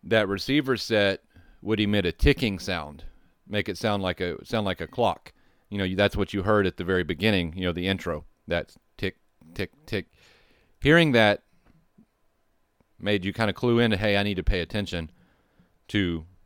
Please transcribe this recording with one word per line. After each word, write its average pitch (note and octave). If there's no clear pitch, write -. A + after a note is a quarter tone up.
that G#2+
receiver C3
set G2+
would G#2+
emit G#2
a F2
ticking A2
sound, D#2
make G#2
it F#2+
sound G#2
like F2+
a, F2
sound A2
like F#2+
a D#2+
clock. -
You G#2
know, F#2+
that's G2+
what G2
you G2
heard G#2
at F2
the F#2
very F2+
beginning, E2+
you F#2
know, F2
the F2
intro, F2+
that -
tick, F#2+
tick, G2+
tick. G2
Hearing D#3
that G#2+
made G2
you G2
kind A2
of F#2+
clue A#2+
into, A2+
"Hey, G2+
I G2+
need G2+
to F2+
pay F#2+
attention F2
to E2+